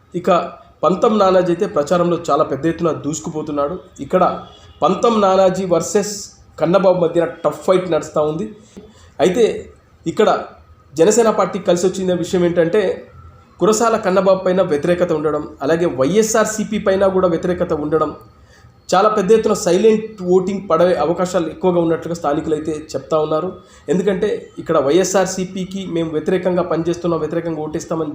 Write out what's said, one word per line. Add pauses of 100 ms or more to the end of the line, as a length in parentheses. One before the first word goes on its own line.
(160)
ఇక (200)
పంతం
నానాజీ
అయితే
ప్రచారంలో (100)
చాలా
పెద్ద
ఎత్తున
దూసుకుపోతున్నాడు. (200)
ఇక్కడ (400)
పంతం
నానాజీ
వర్సెస్ (300)
కన్నబాబు
మధ్య
టఫ్
ఫైట్
నడుస్తూ
ఉంది. (640)
అయితే (340)
ఇక్కడ (500)
జనసేన
పార్టీ
కలిసి
వచ్చిన
విషయం
ఏంటంటే (520)
కురసాల
కన్నబాబు
పైన
వ్యతిరేకత
ఉండడం, (140)
అలాగే
వైఎస్ఆర్సీపీ
పైన
కూడా
వ్యతిరేకత
ఉండడం, (760)
చాలా
పెద్ద
ఎత్తున (100)
సైలెంట్ (160)
ఓటింగ్
పడే (160)
అవకాశాలు
ఎక్కువగా
ఉన్నట్లుగా
స్థానికులు
అయితే (200)
చెప్తా
ఉన్నారు. (440)
ఎందుకంటే (320)
ఇక్కడ (100)
వైఎస్ఆర్సీపీకి (140)
మేము
వ్యతిరేకంగా
పనిచేస్తున్నాం,
వ్యతిరేకంగా
ఓటేస్తామని